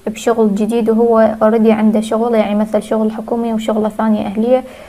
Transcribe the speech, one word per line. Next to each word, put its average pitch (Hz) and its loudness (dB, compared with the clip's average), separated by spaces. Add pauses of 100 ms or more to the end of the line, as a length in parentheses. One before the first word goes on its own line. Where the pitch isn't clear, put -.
بشغل 220 0
جديد 220 0
وهو 220 4
already 220 4
عنده 214 2
شغل، 226 -2
يعني 208 0
مثل 214 -2
شغل 220 -2
حكومي 226 -4
وشغلة 220 -2
ثانية 214 -2
أهلية، 233 0 (240)